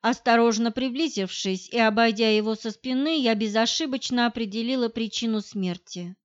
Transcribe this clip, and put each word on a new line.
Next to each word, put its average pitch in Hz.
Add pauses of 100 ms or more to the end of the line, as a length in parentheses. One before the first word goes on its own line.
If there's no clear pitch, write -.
Осторожно 233
приблизившись 233
и 233
обойдя 220
его 214
со 220
спины, 269
я 240
безошибочно 233
определила 233
причину 226
смерти. 180